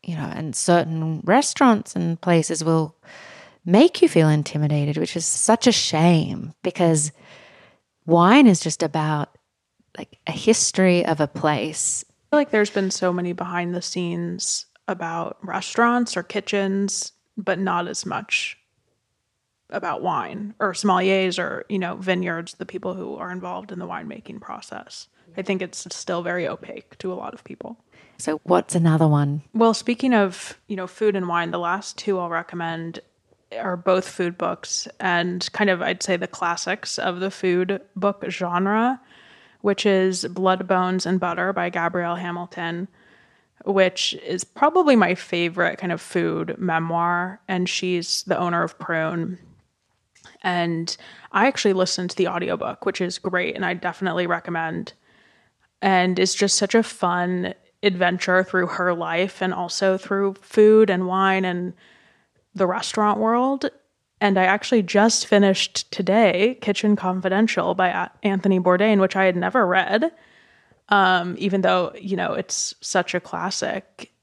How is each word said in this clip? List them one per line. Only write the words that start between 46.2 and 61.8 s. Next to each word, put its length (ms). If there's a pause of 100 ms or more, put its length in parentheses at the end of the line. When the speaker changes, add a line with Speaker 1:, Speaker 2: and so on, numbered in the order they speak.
Speaker 2:
memoir. 880
And 200
she's 560
the 140
owner 240
of 160
Prune. 600 (1040)
And 540 (360)
I 140
actually 260
listened 380
to 60
the 120
audiobook, 580
which 140
is 180
great, 380
and 80
I 100
definitely 520
recommend. 640 (880)
And 380
it's 160
just 220
such 180
a 80
fun 720 (280)
adventure 600
through 240
her 280
life 480
and 120
also 420
through 440
food 500
and 160
wine 380
and 300 (800)